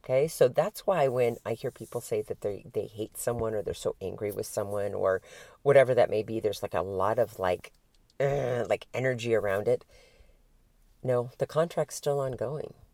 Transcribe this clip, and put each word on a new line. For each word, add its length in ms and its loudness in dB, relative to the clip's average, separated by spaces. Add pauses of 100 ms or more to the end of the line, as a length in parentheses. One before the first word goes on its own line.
Okay, 260 2
so 200 6
that's 380 0
why 220 4
when 280 2 (100)
I 80 -2
hear 160 -6
people 300 -10
say 220 -2
that 180 -8
they, 320 -6
they 140 -2
hate 300 -10
someone 380 -2
or 80 -2
they're 120 -4
so 260 -4
angry 320 -6
with 140 -6
someone 460 -4
or 300 0 (400)
whatever 320 6
that 160 6
may 120 0
be, 180 -4
there's, 220 -2
like, 120 -6
a 80 2
lot 360 0
of, 200 0
like, 340 -2 (480)
uh, 480 0
like, 240 0
energy 420 0
around 320 2
it. 180 0 (1160)
No, 360 0
the 80 -2
contract's 480 -2
still 260 -2
ongoing. 540 -6 (200)